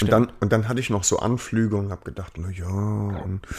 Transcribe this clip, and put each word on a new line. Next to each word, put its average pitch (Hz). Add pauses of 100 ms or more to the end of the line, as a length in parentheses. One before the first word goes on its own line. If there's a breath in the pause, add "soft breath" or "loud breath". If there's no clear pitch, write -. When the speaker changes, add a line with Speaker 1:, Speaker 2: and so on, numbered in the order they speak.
Speaker 1:
stimmt. -
Speaker 2:
dann, 117
und 104
dann 110
hatte 123
ich 123
noch 101
so -
Anflüge 113
und 101
hab 90
gedacht, -
na 85
ja, 90
und, 101 (180 loud breath)